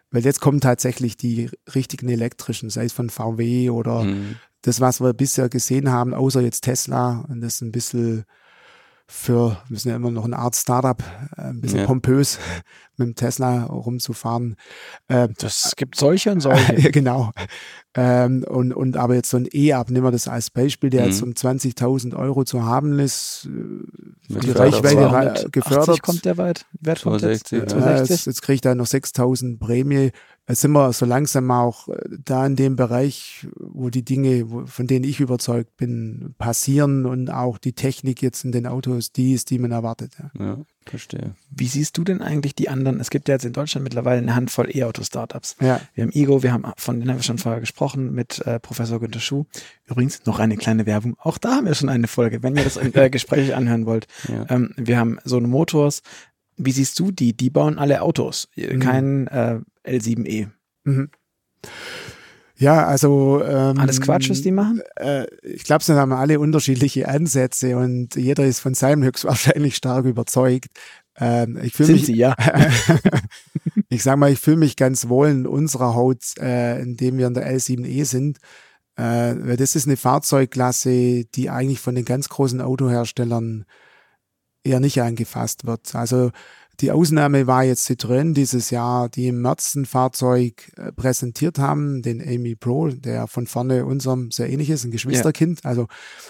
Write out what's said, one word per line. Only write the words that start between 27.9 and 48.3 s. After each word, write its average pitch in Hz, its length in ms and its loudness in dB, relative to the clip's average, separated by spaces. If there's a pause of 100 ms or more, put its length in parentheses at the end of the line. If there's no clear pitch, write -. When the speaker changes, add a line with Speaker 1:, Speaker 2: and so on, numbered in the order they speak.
Speaker 1:
jetzt, 170 160 0
jetzt 135 160 -6
kriege 139 140 2
ich 127 60 0
da 127 140 4
noch 120 120 -2
sechstausend 127 720 0
Prämie. 131 520 2 (360)
Jetzt 120 140 -2
sind 147 120 4
wir 135 200 6
so - 120 0
langsam 127 460 2
auch, 120 380 0
äh, - 100 -8 (240)
da 131 220 0
in 139 120 0
dem 135 180 2
Bereich, 127 720 -2 (100)
wo 123 320 -8
die 120 140 -2
Dinge, 127 480 0
wo, 123 140 -8
von 127 220 -6
denen 127 180 2
ich 139 160 -2
überzeugt 120 560 -2
bin, 117 600 -6
passieren 135 680 2
und 127 240 -4
auch 127 280 -4
die 127 160 -6
Technik 131 480 -4
jetzt 127 240 -2
in 127 60 -4
den 120 160 -2
Autos 127 460 -4
die 127 200 2
ist, - 160 -2
die 127 100 0
man 120 120 -2
erwartet, 113 480 -6
ja. - 120 -16 (140)
Speaker 2:
Ja, 101 120 -6 (280)
verstehe. - 480 -10 (160)
Speaker 3:
Wie 131 180 -4
siehst 139 300 -4
du 165 60 0
denn 185 180 -2
eigentlich 143 340 -4
die - 140 -2
anderen? 135 300 -2
Es 123 100 -8
gibt - 180 -4
ja 139 80 2
jetzt 131 100 -2
in 120 80 -8
Deutschland 139 300 -6
mittlerweile 123 380 -2
eine 117 140 0
Handvoll - 400 0
E-Auto-Startups. 117 840 -6
Speaker 1:
Ja. 131 200 2 (140)
Speaker 3:
Wir 110 80 -2
haben 113 80 -2
Ego, 139 320 4
wir 123 100 2
haben, 117 100 -2 (140)
von 123 220 -4
denen 123 100 -2
haben 127 80 -2
wir 123 60 -8
schon 117 160 -4
vorher 117 200 -4
gesprochen, 135 540 -4
mit, 123 320 -6